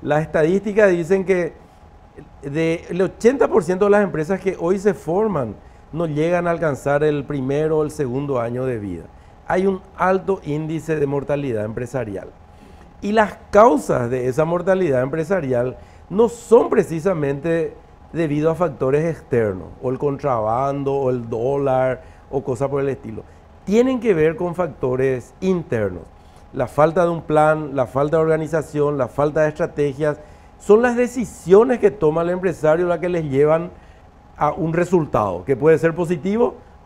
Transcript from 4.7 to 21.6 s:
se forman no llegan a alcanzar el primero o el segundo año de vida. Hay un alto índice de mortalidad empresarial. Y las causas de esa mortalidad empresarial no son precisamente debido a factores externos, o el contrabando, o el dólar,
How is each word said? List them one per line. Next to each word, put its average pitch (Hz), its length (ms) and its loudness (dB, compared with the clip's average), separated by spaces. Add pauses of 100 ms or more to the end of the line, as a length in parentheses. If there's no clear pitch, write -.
se 196 160 0
forman 160 640 -2 (360)
no 165 140 -4
llegan 170 420 0
a 170 40 0
alcanzar 147 520 0
el 147 200 0
primero 147 560 -2
o 156 40 2
el 151 80 -4
segundo 135 480 -2
año 120 260 -4
de 123 120 -2
vida. 90 260 -8 (440)
Hay 185 180 0
un 190 160 0 (160)
alto 185 460 0
índice 156 540 -4
de 147 100 0
mortalidad 139 580 -2
empresarial. 110 640 -6 (720)
Y 202 120 -4
las 214 220 0 (140)
causas 202 600 4
de 123 160 -2
esa 131 180 0
mortalidad 175 560 0
empresarial 139 760 -2 (340)
no 214 200 2
son - 400 4
precisamente 160 1040 0 (400)
debido 151 380 0
a 160 40 0
factores 147 500 0
externos, 107 640 -2 (120)
o 131 80 -2
el 127 80 -4
contrabando, 139 960 -2
o 139 160 0
el 123 200 -4
dólar, 131 760 0 (260)